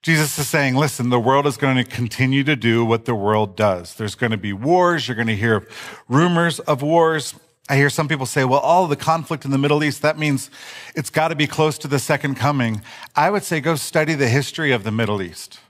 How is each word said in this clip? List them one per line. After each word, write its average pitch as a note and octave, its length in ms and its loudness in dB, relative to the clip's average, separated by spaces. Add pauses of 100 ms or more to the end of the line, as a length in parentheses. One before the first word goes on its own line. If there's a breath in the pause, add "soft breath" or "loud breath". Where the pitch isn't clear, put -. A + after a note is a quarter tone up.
Jesus D#3 360 0
is C#3+ 100 -4
saying, C#3 280 2
"Listen, C3+ 340 0
the B2 100 4
world C3+ 280 4
is B2 100 -2
going C3 200 2
to B2 60 0
continue C3 600 0
to D3 120 2
do A#2 300 2
what A2+ 200 0
the A#2+ 100 -2
world G#2 400 0
does. F#2 400 -2
There's G#2 180 -8
gonna A2 240 -2
be G2+ 160 -6
wars. D#3+ 540 0
You're A#2+ 80 -6
gonna A2+ 180 -2
hear A2 220 2
of F#2+ 120 -4 (400 loud breath)
rumors E3+ 520 2
of C#3 240 -2
wars." D#3+ 500 2 (340)
I C#3 100 0
hear C#3+ 120 4
some D3+ 180 -2
people C3+ 200 -4
say, C3+ 180 0
"Well, C3 140 4
all E3+ 260 4
the D3 100 0
conflict D#3+ 500 -2
in C#3 40 -6
the C#3 80 0
Middle D3 260 2
East, C#3+ 200 -4
that D3+ 160 0
means D3 320 -2 (420 loud breath)
it's D#3 160 -6
gotta D#3+ 240 0
be D3 140 -2
close D3+ 320 0
to - 80 -10
the C#3 100 -2
second C#3 380 -2
coming." A#2 480 -2 (320 loud breath)
I D#3+ 160 2
would G3+ 120 -2
say E3 160 -4
go D#3 160 0
study D#3 380 -2
the C3+ 160 2
history C#3 420 0
of A2+ 120 0
the A2 80 -4
Middle G#2+ 320 -2
East. - 360 -14 (100)